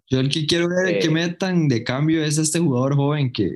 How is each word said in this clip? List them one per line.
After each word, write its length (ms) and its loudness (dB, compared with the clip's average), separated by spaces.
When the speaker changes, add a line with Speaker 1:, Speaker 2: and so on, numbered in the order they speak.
Speaker 1:
Yo 100 0
el 100 0
que 160 -4
quiero 240 0
ver 260 0
Speaker 2:
Eh, 40 0
Speaker 1:
que 100 2
metan 580 0
de 160 0
cambio 400 0
es 140 0
este 220 0
jugador 360 2
joven 360 0
que, 240 -2